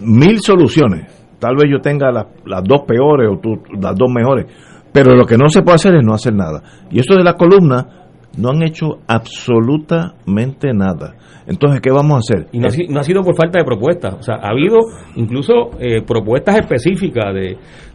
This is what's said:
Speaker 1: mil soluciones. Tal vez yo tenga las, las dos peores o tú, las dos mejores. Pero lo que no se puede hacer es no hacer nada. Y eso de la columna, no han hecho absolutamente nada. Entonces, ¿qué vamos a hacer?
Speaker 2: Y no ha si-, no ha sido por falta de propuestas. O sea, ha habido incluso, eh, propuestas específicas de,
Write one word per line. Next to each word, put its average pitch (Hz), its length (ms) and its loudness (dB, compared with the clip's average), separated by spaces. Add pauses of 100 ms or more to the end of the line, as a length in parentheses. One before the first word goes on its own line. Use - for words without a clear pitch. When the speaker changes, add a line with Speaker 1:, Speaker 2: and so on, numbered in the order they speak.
Speaker 1:
mil 135 400 4
soluciones. 135 680 0 (280)
Tal 120 180 -2
vez 147 140 2
yo 139 100 0
tenga 139 320 -2
las, 110 140 -4 (180)
las 92 200 -8
dos 135 220 2
peores 127 460 2
o 92 60 -4
tú, 110 180 -6 (240)
las 92 160 -4
dos 127 140 2
mejores. 117 360 -2 (460)
Pero 131 220 6
lo 123 100 6
que 117 140 2
no 139 100 4
se 175 140 4
puede 165 140 4
hacer 185 180 4
es 143 100 4
no 107 100 0
hacer 107 200 -4
nada. 80 280 -6 (280)
Y 101 100 -2
eso 135 140 2
de 185 100 4
la 175 100 2
columna, 170 520 4 (520)
no 117 120 -2
han 156 120 -2
hecho 160 380 -6 (640)
absolutamente 131 1080 -4
nada. 95 420 -4 (320)
Entonces, 143 340 -2
¿qué 131 100 -2
vamos 143 240 2
a 135 40 2
hacer? 101 340 -2
Speaker 2:
Y 123 60 -6
no 120 100 -2
ha - 20 -2
si-, 160 160 -4
no 147 140 -6
ha - 20 -6
sido 185 200 -2
por 180 120 0
falta 170 240 -2
de 160 60 0
propuestas. 120 500 -4
O - 80 -18
sea, 110 140 -8
ha 104 140 -8
habido 165 280 2 (380)
incluso, 139 540 -2 (100)
eh, 117 220 -2
propuestas 120 580 0
específicas 139 720 -4
de, 95 220 -8 (380)